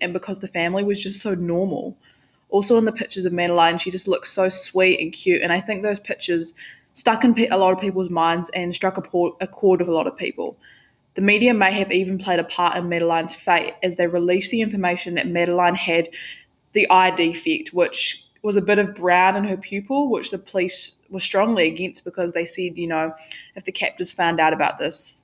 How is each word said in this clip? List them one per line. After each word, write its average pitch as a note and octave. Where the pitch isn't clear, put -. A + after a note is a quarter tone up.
and F3+
because F#3
the F#3+
family F3+
was G3+
just G3
so G#3
normal. F3
Also G3+
in A3
the G#3+
pictures F#3+
of F3
Madeleine, F3
she F#3
just F3+
looked -
so F#3+
sweet F#3
and D#3+
cute, -
and F3
I F#3
think G3
those G3+
pictures E3+
stuck A3
in A#3+
pe-, A3+
a G#3+
lot F#3+
of F#3
people's F#3
minds E3+
and F3
struck F#3+
a F#3
por-, F3
a F#3+
chord F#3
with F3
a E3
lot D#3+
of -
people. -
The F#3
media G#3+
may G3
have G3
even F#3
played F3+
a E3
part F3
in F3
Madeleine's E3+
fate -
as F3+
they F3
released F3+
the A3+
information F3+
that D#3+
Madeleine F3
had E3+
the G#3+
eye F#3
defect, E3+
which -
was G#3
a G3
bit G3+
of G3+
brown F3+
in G3+
her G3
pupil, B3+
which -
the F#3
police -
were F#3+
strongly G3
against E3
because F3
they E3+
said, E3+
you E3+
know, D#3+
if F#3+
the F#3+
captors -
found E3+
out D#3+
about D3+
this, -